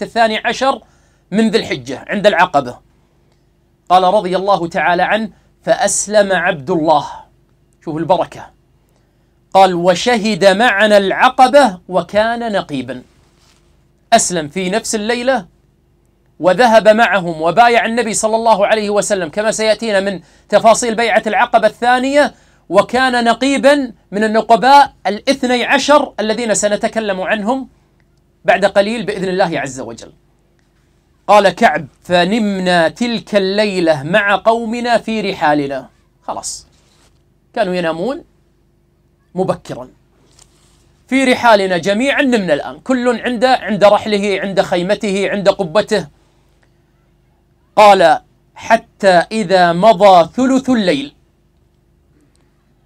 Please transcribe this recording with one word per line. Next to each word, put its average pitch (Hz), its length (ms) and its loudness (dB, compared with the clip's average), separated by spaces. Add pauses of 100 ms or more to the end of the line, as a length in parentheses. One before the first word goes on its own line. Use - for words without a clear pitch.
الثاني 214 420 -2
عشر 240 380 -4 (480)
من 220 200 0
ذي 214 80 0
الحجة 135 500 -10
عند 190 180 0
العقبة. 160 520 0 (1080)
قال 185 140 4
رضي 185 340 0
الله 185 320 -2
تعالى 175 340 -2
عنه: 208 280 -2 (320)
"فأسلم 202 720 0
عبد 170 380 -2
الله"، 156 360 0 (760)
شوف 151 120 -10
البركة، 165 540 -4 (1040)
قال: 190 200 4
"وشهد 185 680 0
معنا 208 520 4
العقبة 220 840 2 (100)
وكان 214 640 -2
نقيبا". 131 500 -6 (1080)
أسلم 165 360 0
في 185 220 -6
نفس 226 240 -4
الليلة 240 640 -6 (840)
وذهب 208 480 2
معهم 190 540 0
وبايع 226 440 2
النبي 226 280 -4
صلى 220 220 -2
الله 220 300 2
عليه 208 240 0
وسلم، 196 380 -2
كما 214 220 -4
سيأتينا 214 500 -2
من 196 200 -4 (280)
تفاصيل 220 460 2
بيعة 220 320 0
العقبة 220 400 0
الثانية، 254 680 0 (340)
وكان 240 560 0
نقيباً 262 680 0 (180)
من 208 140 -2
النقباء 226 680 4 (140)
الاثني 247 580 -2
عشر 277 560 0
الذين 214 340 -2
سنتكلم 208 640 -4
عنهم 214 480 -4 (760)
بعد 190 200 2
قليل 202 420 0
بإذن 190 220 -6
الله 180 320 -2
عز 131 200 -10
وجل. 110 320 -16 (1120)
قال 202 220 4
كعب: 160 380 0 (160)
"فنمنا 180 840 0
تلك 220 460 -6
الليلة 190 680 0
مع 202 340 0
قومنا 233 600 -2
في 220 220 -6
رحالنا". 151 680 -2 (340)
خلاص، - 440 -12 (880)
كانوا 190 200 -2
ينامون 175 500 -6 (1120)
مبكراً. 165 540 -6 (1200)
"في 262 160 0
رحالنا"، 208 540 2
جميعاً 226 440 -2
نمنا 214 320 0
الآن، 139 240 -6
كل 247 420 -2
عند، 233 240 -4
عند 208 400 0
رحله، 202 560 2
عند 190 220 -2
خيمته، 190 680 -2
عند 190 180 -4
قبته. 196 720 -4 (1600)
قال: 190 440 6 (340)
"حتى - 540 -4 (240)
إذا 180 400 2
مضى 180 640 4
ثلث 262 340 0
الليل"، 175 440 -2 (1700)